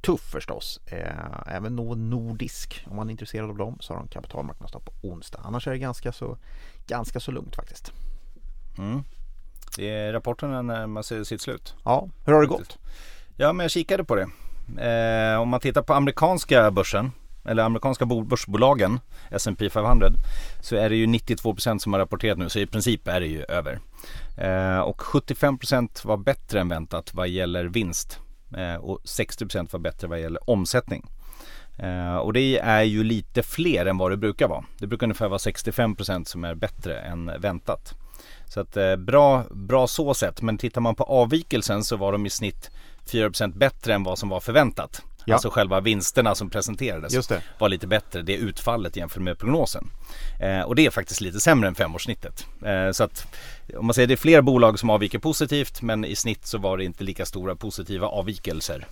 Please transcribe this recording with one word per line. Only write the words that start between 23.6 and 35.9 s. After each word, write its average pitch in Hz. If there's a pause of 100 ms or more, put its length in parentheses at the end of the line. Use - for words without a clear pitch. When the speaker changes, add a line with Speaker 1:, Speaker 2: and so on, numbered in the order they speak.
Speaker 2:
Eh, 92
och -
sjuttiofem 139
procent -
var 110
bättre 113
än 90
väntat 82
vad 90
gäller 90
vinst, 90 (380)
eh, 90
och 87
sextio -
procent 92
var 87
bättre 85
vad 85
gäller 82
omsättning. 110 (720)
Eh, 90
och 90
det 131
är 110
ju 107
lite 113
fler 139
än 92
vad 92
det 98
brukar 107
vara. 69 (140)
Det -
brukar 117
ungefär 107
vara 98
sextiofem 110